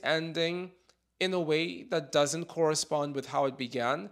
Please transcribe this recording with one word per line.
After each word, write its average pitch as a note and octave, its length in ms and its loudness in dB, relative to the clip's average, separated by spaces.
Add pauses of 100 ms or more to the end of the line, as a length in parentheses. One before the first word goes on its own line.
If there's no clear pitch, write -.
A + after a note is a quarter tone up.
ending E3 680 0 (500)
in F#3 120 2
a F3+ 60 2
way E3 440 0
that D#3 280 -4
doesn't D3 340 2
correspond D3+ 680 0
with C3+ 120 -6
how C#3+ 180 2
it C3+ 120 -2
began, C3 540 -2